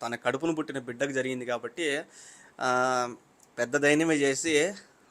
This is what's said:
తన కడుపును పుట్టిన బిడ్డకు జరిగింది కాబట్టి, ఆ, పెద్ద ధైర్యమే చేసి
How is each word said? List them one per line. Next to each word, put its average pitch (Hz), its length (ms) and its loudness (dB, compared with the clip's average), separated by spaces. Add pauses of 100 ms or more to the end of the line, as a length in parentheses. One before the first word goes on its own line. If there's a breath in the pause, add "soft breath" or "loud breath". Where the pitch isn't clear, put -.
తన 117 100 -6
కడుపును 147 400 0
పుట్టిన 151 240 -4
బిడ్డకు 123 320 -4
జరిగింది 127 340 -4
కాబట్టి, 123 560 -4 (600 loud breath)
ఆ, 127 540 2 (420)
పెద్ద 120 200 0
ధైర్యమే 151 380 4
చేసి 147 580 2 (380 soft breath)